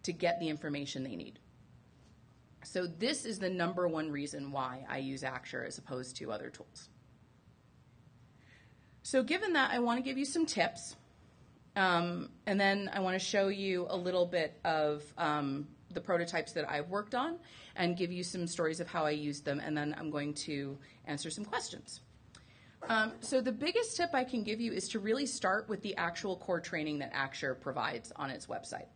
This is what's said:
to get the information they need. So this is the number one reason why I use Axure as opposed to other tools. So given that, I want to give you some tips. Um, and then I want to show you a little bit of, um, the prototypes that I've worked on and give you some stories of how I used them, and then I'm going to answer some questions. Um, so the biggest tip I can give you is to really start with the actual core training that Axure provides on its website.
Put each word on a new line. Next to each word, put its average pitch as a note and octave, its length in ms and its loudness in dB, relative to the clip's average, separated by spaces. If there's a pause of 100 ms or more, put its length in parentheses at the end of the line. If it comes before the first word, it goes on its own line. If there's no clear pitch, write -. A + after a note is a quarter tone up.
to F3 100 -2
get E3+ 280 2
the E3 80 0
information C#3+ 560 -4
they B2 100 -6
need. - 240 -10 (1300)
So F3+ 220 -2
this G#3+ 400 -2
is G#3 120 -4
the F#3 120 0
number F3 360 2
one D#3 240 0
reason C#3+ 400 -4
why C3 380 -4
I C#3 100 -2
use C3+ 240 -4
Axure B2+ 420 -6
as - 140 -8
opposed B2+ 380 -8
to B2+ 160 -6
other A#2+ 160 -6
tools. - 400 -16 (2250)
So C4 200 4
given F#4 300 2
that, C4+ 180 6
I B3 80 2
want A#3+ 200 4
to C4 40 -2
give C4 160 -2
you C#4 60 0
some D#4+ 220 2
tips. - 500 0 (800)
Um, F3 540 4 (160)
and G3+ 120 4
then G3 340 4
I G3 80 0
want F#3 200 2
to F#3 40 -4
show G3 240 4
you G3 420 2
a G3 60 0
little F3+ 300 4
bit E3+ 380 0
of, D3+ 400 4 (140)
um, D3 500 2 (240)
the F3 80 -2
prototypes E3+ 520 0
that D3+ 180 -2
I've D3 180 -2
worked G3+ 280 -2
on E4 220 0 (360)
and F3 220 2
give F3+ 160 0
you F3+ 100 -2
some F3 240 -2
stories D#3+ 320 0
of F3 100 -4
how E3 160 0
I D3+ 60 4
used D3 340 -2
them, C#3+ 140 0
and D3+ 180 -2
then D3 220 0
I'm D#3 100 -4
going D3 260 -2
to C#3 440 -4 (280)
answer D3+ 240 -4
some G#3 140 -6
questions. - 560 -6 (880)
Um, A3 320 4
so C4 200 4
the B3 100 2
biggest F4+ 460 2
tip E4+ 180 2
I C4 80 6
can B3+ 220 0
give G#3+ 160 -2
you A#3 120 0
is F#3+ 180 -2
to A3 100 0
really A#3+ 260 2
start G3+ 420 2
with G#3 140 -2
the G#3 140 -2
actual F3 400 0
core F3 240 0
training D3+ 400 -2
that C3+ 120 -6
Axure C3+ 480 -2
provides C3 540 -2
on C#3 160 -4
its - 160 -8
website. - 500 -8